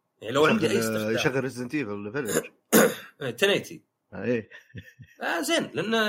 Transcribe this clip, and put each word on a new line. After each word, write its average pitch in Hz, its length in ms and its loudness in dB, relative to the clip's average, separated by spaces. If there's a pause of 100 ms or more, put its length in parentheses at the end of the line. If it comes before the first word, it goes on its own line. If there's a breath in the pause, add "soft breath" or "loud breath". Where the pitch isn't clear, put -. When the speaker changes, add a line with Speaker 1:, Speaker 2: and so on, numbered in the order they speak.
(220)
Speaker 1:
يعني، 107 120 -6
لو 147 120 6
عندي 160 240 4
أي 110 60 2
Speaker 2:
يشغل، 110 40 2
Speaker 1:
استخدام. 110 360 0
Speaker 2:
يشغل 131 360 0
Resident 120 200 -8
Evil 104 460 -6
Village. 117 340 -4 (200)
Speaker 1:
<clears throat> - 500 2
إيه، 131 100 -4
تن 196 180 2
ايتي. - 360 -2 (280)
Speaker 2:
آه، 98 100 -10
إيه. 113 260 -2 (720 loud breath)
Speaker 1:
آه، 320 200 -2
زين، 294 320 -2
لأنه 208 240 -2 (120)